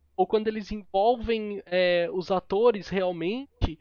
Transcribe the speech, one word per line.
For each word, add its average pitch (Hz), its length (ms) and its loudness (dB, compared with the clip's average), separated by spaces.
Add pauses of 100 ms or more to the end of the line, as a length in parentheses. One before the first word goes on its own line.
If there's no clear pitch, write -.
(160)
ou - 100 2
quando 214 220 0
eles 214 240 -6
envolvem, 214 920 0
é, 175 460 2
os 185 180 -4
atores 196 580 2
realmente, 185 920 -2